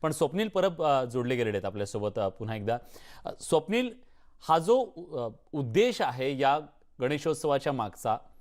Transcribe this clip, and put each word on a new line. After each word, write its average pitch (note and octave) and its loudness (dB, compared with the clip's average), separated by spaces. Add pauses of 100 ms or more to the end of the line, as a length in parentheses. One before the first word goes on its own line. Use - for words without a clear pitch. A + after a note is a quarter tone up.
पण D#3 -2
स्वप्नील E3+ 0
परब, F3+ 0
अ, C#3 4
जोडले B2 0
गेलेले A2 0
आहेत F#2+ -2
आपल्यासोबत, G2+ -4
अ, G2 2
पुन्हा A2 -6
एकदा. A2 -2 (480)
अ, - -6
स्वप्नील, A#3+ 2 (580)
हा E3 6
जो, A3+ 4 (320)
अ, A#2 -4 (240)
उद्देश D#3 2
आहे C3 -2
या C#3 4 (420)
गणेशोत्सवाच्या D3 0
मागचा A2+ -2 (240)